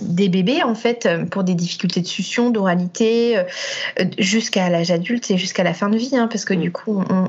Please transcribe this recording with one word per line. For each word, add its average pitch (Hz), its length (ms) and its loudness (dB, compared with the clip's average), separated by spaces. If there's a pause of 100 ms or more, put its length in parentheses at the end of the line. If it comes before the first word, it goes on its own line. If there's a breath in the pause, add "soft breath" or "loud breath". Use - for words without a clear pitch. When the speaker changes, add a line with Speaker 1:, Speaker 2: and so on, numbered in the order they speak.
Speaker 1:
des 185 280 2
bébés, 190 340 2
en 233 120 0
fait, 233 300 -2
euh, 170 200 2
pour 185 180 -2
des 185 120 2
difficultés 175 460 -2
de 175 60 -4
succion, 240 440 -2
d'oralité, 220 840 2
euh, - 680 -4 (140)
jusqu'à 196 500 2
l'âge 170 220 2
adulte 180 400 0
et 185 60 4
jusqu'à 180 260 -2
la 175 100 0
fin 202 160 -2
de 220 80 2
vie, 262 180 -2
hein, 233 120 2
parce 220 180 -6
que - 80 -2
Speaker 2:
Mm. 185 80 2
Speaker 1:
du 175 100 -2
coup, 196 380 -4
on, 185 200 2